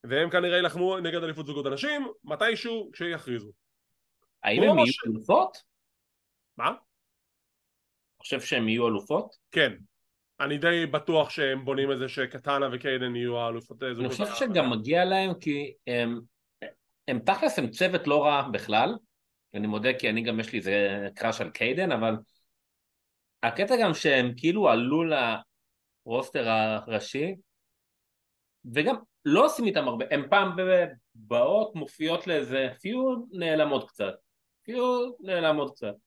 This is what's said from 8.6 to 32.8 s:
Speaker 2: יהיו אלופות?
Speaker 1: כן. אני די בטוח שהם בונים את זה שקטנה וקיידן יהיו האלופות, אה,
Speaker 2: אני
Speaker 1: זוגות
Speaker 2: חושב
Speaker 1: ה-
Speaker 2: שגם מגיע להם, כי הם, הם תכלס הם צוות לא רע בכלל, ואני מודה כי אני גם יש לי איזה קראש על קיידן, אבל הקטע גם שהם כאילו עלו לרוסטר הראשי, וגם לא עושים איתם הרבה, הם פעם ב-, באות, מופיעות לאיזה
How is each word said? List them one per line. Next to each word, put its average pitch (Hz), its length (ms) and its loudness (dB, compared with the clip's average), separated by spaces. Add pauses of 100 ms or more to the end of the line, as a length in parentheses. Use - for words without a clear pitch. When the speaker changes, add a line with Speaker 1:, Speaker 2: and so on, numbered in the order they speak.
Speaker 2:
יהיו 117 200 2
אלופות? 139 480 -4 (140)
Speaker 1:
כן. 139 220 2 (680)
אני 143 180 -2
די 170 280 2
בטוח 151 440 0
שהם 135 340 -2
בונים 139 280 0
את 131 60 -2
זה 131 100 -4
שקטנה 139 640 -2
וקיידן 123 440 -4
יהיו 120 220 -2
האלופות, 117 440 -6
אה, 131 60 -4
Speaker 2:
אני 123 80 -6
Speaker 1:
זוגות 123 140 -4
Speaker 2:
חושב 160 140 -4
Speaker 1:
ה- 208 100 -6
Speaker 2:
שגם 175 360 0
מגיע 127 340 0
להם, 190 360 0
כי 143 320 -4 (140)
הם, 120 340 -2 (880)
הם 123 100 0
תכלס 196 400 0
הם 120 120 -2
צוות 180 360 0
לא 147 180 4
רע 143 280 2
בכלל, 107 420 2 (600)
ואני 104 120 -4
מודה 107 320 0
כי 113 120 0
אני 113 120 -2
גם 113 180 -2
יש 110 120 -8
לי 113 60 -4
איזה 101 560 0
קראש 113 260 -2
על 92 100 -6
קיידן, 147 420 -2
אבל 113 240 0 (1300)
הקטע 202 400 0
גם 180 120 2
שהם 127 420 2
כאילו 175 320 2
עלו 127 340 4 (1040)
לרוסטר 127 420 -2
הראשי, 110 840 -2 (1400)
וגם 165 200 2 (300)
לא 170 200 6
עושים 247 200 2
איתם 147 240 2
הרבה, 117 220 -2
הם 143 200 -2
פעם 190 260 4
ב-, 185 300 4 (280)
באות, 127 600 2
מופיעות 165 520 -4
לאיזה 135 420 0 (120)